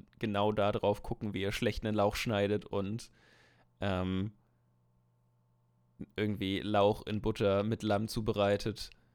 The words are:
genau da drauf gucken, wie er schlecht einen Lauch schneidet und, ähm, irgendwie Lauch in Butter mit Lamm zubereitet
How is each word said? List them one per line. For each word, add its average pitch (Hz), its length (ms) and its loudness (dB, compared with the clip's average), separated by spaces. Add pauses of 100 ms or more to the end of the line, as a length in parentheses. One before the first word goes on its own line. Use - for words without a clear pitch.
(180)
genau 104 340 0
da 104 200 2
drauf 101 320 0
gucken, - 320 -6
wie 95 80 -2
er 98 80 -2
schlecht - 340 -2
einen 107 100 0
Lauch 104 200 2
schneidet 101 500 0
und, 101 460 -4 (680)
ähm, 95 500 -2 (1800)
irgendwie 98 460 0
Lauch 104 440 4
in 104 160 -4
Butter 101 420 2
mit 107 200 -2
Lamm 107 240 0
zubereitet 101 800 0 (260)